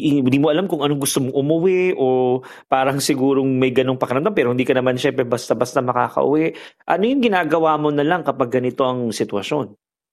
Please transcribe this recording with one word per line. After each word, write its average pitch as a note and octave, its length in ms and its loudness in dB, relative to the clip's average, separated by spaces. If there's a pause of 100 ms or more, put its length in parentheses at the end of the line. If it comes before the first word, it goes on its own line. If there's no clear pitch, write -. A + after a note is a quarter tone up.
(160)
hindi C3+ 240 2
mo D3 80 2
alam D#3 160 2
kung E3+ 160 -4
anong C#3+ 240 0
gusto C#3+ 160 -2
mong C3 160 -2
umuwi E3+ 640 2
o B2+ 400 2 (320)
parang C3+ 320 0
sigurong C3+ 560 0
may B2+ 160 2
ganong C3 240 0
pakiramdam C3+ 320 0
pero B2+ 240 0
hindi B2+ 80 0
ka - 80 -2
naman B2+ 240 2
syempre C3 320 -2
basta-basta B2 560 -2
makakauwi. C3+ 720 0 (320)
Ano E3+ 160 0
yung C4 160 2
ginagawa E3 560 2
mo D3+ 160 0
na C#3+ 160 2
lang E3+ 160 0
kapag C3 240 -2
ganito B2+ 400 0
ang B2 240 -2
sitwasyon? G#2 640 -4 (380)